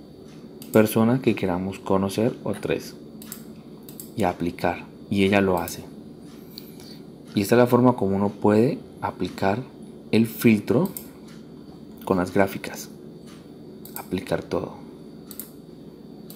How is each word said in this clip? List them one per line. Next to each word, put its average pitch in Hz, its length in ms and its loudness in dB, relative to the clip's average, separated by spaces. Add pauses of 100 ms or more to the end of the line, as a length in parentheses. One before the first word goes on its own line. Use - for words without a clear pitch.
(720)
personas 113 480 4
que 107 160 2
queramos 95 420 -2
conocer 98 640 0
o - 120 -4
tres - 420 -4 (1200)
y 104 80 0
aplicar, 87 600 -2 (260)
y 101 120 2
ella 98 180 4
lo 92 180 2
hace. - 260 -8 (1500)
Y 104 60 4
esta 98 120 2
es 120 60 10
la 123 80 8
forma 123 260 6
como 98 220 0
uno 101 140 2
puede 107 500 4 (200)
aplicar 98 640 -2 (480)
el 113 160 4
filtro 113 600 4 (1200)
con 95 80 4
las 90 160 0
gráficas. - 560 0 (1120)
Aplicar 87 440 -4
todo. - 340 -6 (1600)